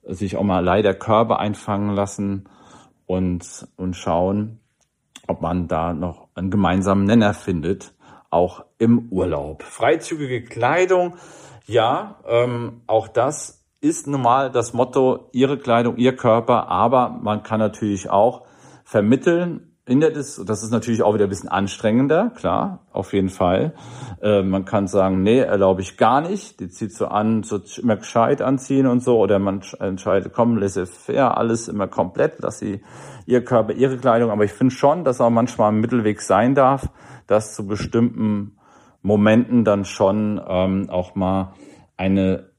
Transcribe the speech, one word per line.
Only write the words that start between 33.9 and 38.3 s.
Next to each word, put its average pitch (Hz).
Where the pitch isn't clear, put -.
Kleidung“, 120
aber 104
ich 101
finde 127
schon, 156
dass 131
auch 120
manchmal 117
ein 107
Mittelweg 110
sein 110
darf, 135
dass 107
zu 107
bestimmten 107